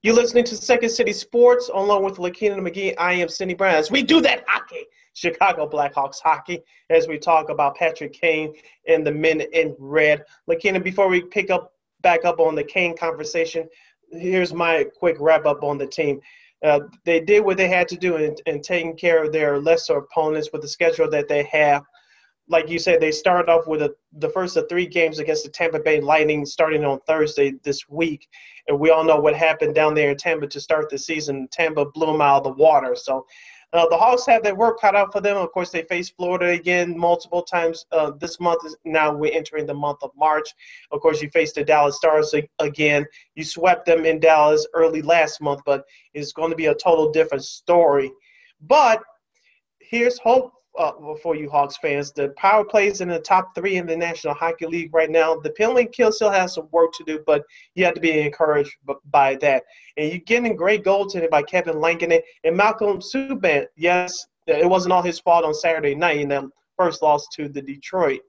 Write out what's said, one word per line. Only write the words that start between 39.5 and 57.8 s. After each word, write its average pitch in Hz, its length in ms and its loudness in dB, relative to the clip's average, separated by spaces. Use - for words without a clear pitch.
the 143 80 -8
month 143 280 -6
of 139 160 -12
March. 156 320 0
Of 147 80 -6
course, 156 220 0
you 147 80 -10
face 156 240 0
the 147 100 -6
Dallas 147 320 2
Stars 156 380 2
a-, 151 160 -2
again. 147 460 0
You 156 100 -12
swept 170 400 0
them 165 200 2
in 160 140 2
Dallas 151 540 4
early 165 280 2
last 156 400 0
month, 143 240 -4
but 139 200 -2
it's 147 200 -10
gonna 165 220 -4
be 160 100 -6
a 151 100 2
total 156 360 2
different 156 340 0
story. 143 640 2
But 226 420 4
here's 240 400 -2
hope, 175 320 2
uh, 156 140 0
for 165 140 -2
you 151 140 -10
Hawks 143 280 -2
fans. 143 360 -4
The 139 240 -2
power 208 260 4
plays 202 380 0
in 175 80 -6
the 165 100 -4
top 185 360 0
three 185 200 -4
in 175 100 -4
the 165 120 -4
National 165 360 -6
Hockey 165 320 -4
League 165 280 -6
right 160 160 2
now. 160 260 2
The 156 160 -8
penalty 240 340 0
kill 233 260 0
still 214 200 0
has 185 220 0
some 156 180 -10
work 165 220 2
to 165 100 -16
do, 156 240 -6
but 147 160 2
you 185 100 0